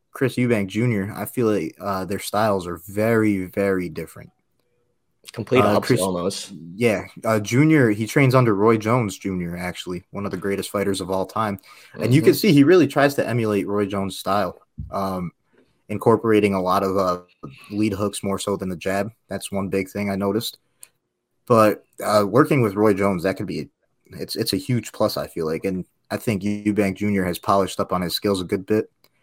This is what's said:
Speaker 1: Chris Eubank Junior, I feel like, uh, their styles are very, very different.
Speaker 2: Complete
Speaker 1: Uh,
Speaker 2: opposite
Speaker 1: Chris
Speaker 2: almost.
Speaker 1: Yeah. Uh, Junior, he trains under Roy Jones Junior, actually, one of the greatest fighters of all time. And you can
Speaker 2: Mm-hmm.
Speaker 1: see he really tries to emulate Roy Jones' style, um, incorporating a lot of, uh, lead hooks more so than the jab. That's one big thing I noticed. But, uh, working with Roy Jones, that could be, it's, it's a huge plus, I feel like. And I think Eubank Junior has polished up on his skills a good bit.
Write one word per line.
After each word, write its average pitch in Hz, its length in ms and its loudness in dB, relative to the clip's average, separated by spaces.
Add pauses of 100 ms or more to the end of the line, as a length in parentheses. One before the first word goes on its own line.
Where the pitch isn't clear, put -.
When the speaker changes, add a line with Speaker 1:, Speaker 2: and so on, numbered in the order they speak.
(120)
Speaker 1:
Chris 127 240 -2
Eubank 117 320 0
Junior, 101 460 -2
I 101 100 -8
feel 113 260 0
like, 85 300 -2
uh, 95 240 -4
their 90 160 -6
styles 101 460 0
are 87 220 -8
very, 104 580 2
very 95 420 -2
different. 80 420 -14 (1000)
Speaker 2:
Complete 120 260 0
Speaker 1:
Uh, 104 180 4
Speaker 2:
opposite 101 100 0
Speaker 1:
Chris 127 140 2
Speaker 2:
almost. 92 520 -4 (240)
Speaker 1:
Yeah. 101 300 0 (180)
Uh, 110 160 0
Junior, 127 500 4
he 107 160 -2
trains 135 260 4
under 120 220 4
Roy 110 220 4
Jones 107 420 -2
Junior, 87 380 -6
actually, 87 540 -8
one 101 140 -8
of 98 60 -6
the - 60 -6
greatest 98 340 -4
fighters 98 300 -2
of 90 100 -6
all 95 160 -2
time. 107 320 -4 (360)
And 120 200 0
you 156 80 6
can - 80 6
Speaker 2:
Mm-hmm. 131 60 2
Speaker 1:
see 208 160 4
he 143 100 8
really 165 240 6
tries 139 300 2
to - 100 -2
emulate 110 400 0
Roy 101 200 -2
Jones' 98 300 -4
style, 95 460 -2 (300)
um, 92 400 -4 (560)
incorporating 107 680 2
a 92 80 0
lot 92 220 2
of, 95 120 0
uh, 90 260 0 (500)
lead 104 220 0
hooks 101 280 -4
more 95 160 -4
so 101 180 -2
than 92 120 -8
the 92 80 -6
jab. 98 340 -4 (160)
That's - 240 -10
one 98 180 -4
big 95 220 -2
thing 101 200 -6
I 98 40 -2
noticed. 101 440 -4 (840)
But, 110 400 4 (180)
uh, 104 240 2
working 131 360 4
with 101 120 0
Roy 104 200 4
Jones, 95 300 0
that 95 120 0
could 101 100 -8
be, 78 220 -8 (380)
it's, - 300 -10
it's - 160 -2
a 98 40 0
huge 117 360 -4
plus, - 240 0
I 71 100 -6
feel 82 200 -6
like. 80 180 -4
And 92 200 -4 (260)
I 107 60 -4
think 101 260 -2
Eubank 104 540 -2
Junior 101 280 -2
has 87 140 -4
polished 98 420 0
up 98 120 -2
on 90 100 -2
his 95 120 -4
skills 101 260 0
a 90 40 -4
good 95 220 -4
bit. 107 240 -2 (320)